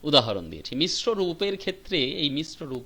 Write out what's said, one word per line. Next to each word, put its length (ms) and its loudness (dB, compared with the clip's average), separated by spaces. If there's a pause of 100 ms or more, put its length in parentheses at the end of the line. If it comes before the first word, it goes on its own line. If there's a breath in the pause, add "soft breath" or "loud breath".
উদাহরণ 460 4
দিয়েছি 260 -8
মিশ্র 380 0
রূপের 440 0
ক্ষেত্রে, 460 -2
এই 260 0
মিশ্র 360 -6
রূপ 200 -6